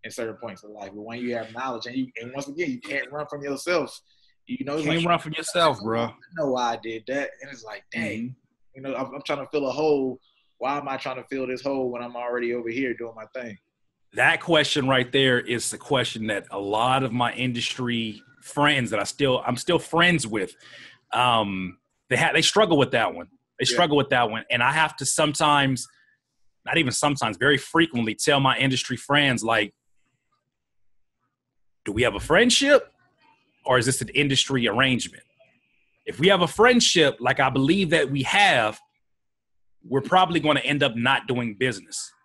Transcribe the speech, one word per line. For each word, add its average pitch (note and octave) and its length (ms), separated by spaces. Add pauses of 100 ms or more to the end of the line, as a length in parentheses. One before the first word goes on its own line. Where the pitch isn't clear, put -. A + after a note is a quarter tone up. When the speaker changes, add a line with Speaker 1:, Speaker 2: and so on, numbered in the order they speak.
Speaker 1:
in A2 80
certain A2+ 260
points G#2 260
of G#2 80
life. G2+ 220
But G#2 80
when A2+ 180
you A#2+ 160
have A2 180
knowledge, A#2+ 340
and B2 80
you, C3 120 (140)
and B2 120
once C#3 140
again, D3 240
you B2 80
can't C3+ 320
run D3 160
from D3 160
yourself. C#3+ 560 (460)
You B2+ 200
know, C#3+ 120
it's D#3 80
Speaker 2:
Can't D#3+ 140
Speaker 1:
like, E3+ 80
Speaker 2:
run E3+ 120
from D#3 140
yourself, D#3+ 480
bro. A2+ 240
Speaker 1:
I - 80 (240)
know C#3+ 140
why B2 220
I A#2 40
did A2+ 300
that, C3+ 220 (120)
and C#3 100
it's A#2 120
like, G#2+ 200 (100)
dang, A2 260
Speaker 2:
Mm-hmm. A#2+ 80 (480)
Speaker 1:
you C3 60
know, C3+ 140
I'm, C3 180
I'm D3 100
trying C#3+ 160
to C3+ 120
fill C#3+ 160
a B2+ 40
hole. C#3 480 (380)
Why C#3 200
am C#3+ 100
I C3+ 100
trying C3 200
to B2 120
fill C3+ 180
this B2 140
hole C3+ 300
when A#2+ 100
I'm B2 140
already A#2+ 380
over A#2 160
here B2 260
doing A#2 200
my A2 100 (140)
thing? A2+ 180 (560)
Speaker 2:
That D3 280
question D3 460
right B2+ 240
there C3 280
is A#2+ 300
the G#2+ 80
question A#2 500
that G2+ 240
a G2 80
lot A#2 440
of B2 100
my A#2+ 200
industry A#2+ 880 (200)
friends C#3+ 480
that G#2 100
I G2+ 40
still, C3 420
I'm B2 120
still F3 220
friends E3+ 460
with, G#2 300 (580)
um, G#2 640 (320)
they C3 80
ha-, D#3 160
they D#3+ 80
struggle F3 360
with C3 140
that G#2+ 220
one. F2 140 (320)
They C#3+ 100
Speaker 1:
Yeah. - 40
Speaker 2:
struggle D#3+ 240
with C3+ 120
that A#2+ 220
one, A2 180
and A#2+ 140
I C3 80
have D#3 260
to C#3 80
sometimes, C#3+ 840 (800)
not C#3+ 120
even C#3 140
sometimes, A#2+ 460
very C#3 200
frequently A#2+ 580
tell C#3+ 240
my C3 180
industry B2+ 400
friends, C#3 460
like, A2 300 (2000)
"Do G#2+ 60
we A2 120
have G#2+ 120
a G2 40
friendship, B3 720 (720)
or B2+ 120
is A#2 80
this C3 160
an A2+ 80
industry C3+ 580
arrangement? B2 560 (840)
If - 140
we D#3 80
have F#3+ 140
a E3+ 60
friendship, G#3+ 720
like B2+ 200
I C3+ 100
believe D3 420
that D3+ 180
we C#3 140
have, C#3+ 560 (1040)
we're C3 180
probably F3 380
gonna C#3+ 220
end C#3+ 220
up B2+ 120
not B2 320
doing A#2+ 280
business." G#2 560 (140)